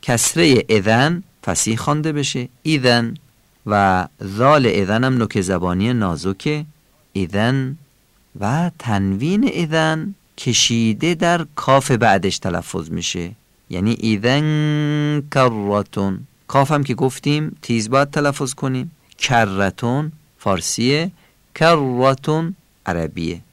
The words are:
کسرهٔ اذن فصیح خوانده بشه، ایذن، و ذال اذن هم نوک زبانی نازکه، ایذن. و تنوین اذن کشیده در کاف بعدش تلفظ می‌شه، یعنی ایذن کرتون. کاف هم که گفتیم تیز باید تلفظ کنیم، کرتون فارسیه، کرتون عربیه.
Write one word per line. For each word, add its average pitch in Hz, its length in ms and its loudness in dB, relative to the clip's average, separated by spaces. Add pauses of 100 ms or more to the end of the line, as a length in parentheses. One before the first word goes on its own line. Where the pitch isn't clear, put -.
کسرهٔ 131 640 2
اذن 117 540 2 (220)
فصیح 101 320 -2
خوانده 151 360 -2
بشه، 135 360 -4 (140)
ایذن، 123 520 2 (520)
و 98 400 2 (180)
ذال 123 420 4
اذن 104 380 2
هم 131 120 0
نوک 107 240 0
زبانی 92 520 0
نازکه، 101 720 -4 (480)
ایذن. 117 640 -2 (640)
و 143 380 -2
تنوین 113 760 0
اذن 160 640 -2 (240)
کشیده 117 760 0
در 170 400 0
کاف 135 360 2
بعدش 101 480 4
تلفظ 87 520 -6
می‌شه، 85 400 -6 (400)
یعنی 104 300 0
ایذن 147 1300 0
کرتون. 104 960 0 (220)
کاف 139 220 2
هم 147 140 2
که 135 100 -4
گفتیم 143 680 -2
تیز 113 280 -2
باید 135 200 2
تلفظ 143 440 -2
کنیم، 131 360 -6 (280)
کرتون 117 960 0 (260)
فارسیه، 123 720 -2 (440)
کرتون 151 1000 2 (320)
عربیه. 85 540 -4 (120)